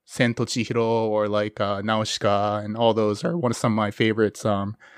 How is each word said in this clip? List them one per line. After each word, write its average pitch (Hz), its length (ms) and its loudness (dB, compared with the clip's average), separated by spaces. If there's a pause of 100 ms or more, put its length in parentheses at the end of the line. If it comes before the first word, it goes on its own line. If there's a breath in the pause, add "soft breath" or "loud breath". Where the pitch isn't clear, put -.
Sen 120 300 0
to 123 100 -2
Chihiro, 113 640 0
or, 107 180 0
like, 104 340 -2
uh, 101 220 -2
Nausicaa, 104 760 0
and 104 180 -6
all 113 180 4
those 104 300 0
are 170 120 -2
one 127 140 0
of 113 60 -2
some 120 160 0
of 107 40 0
my 104 140 0
favorites. 110 540 0
Um, 101 320 -2 (220 soft breath)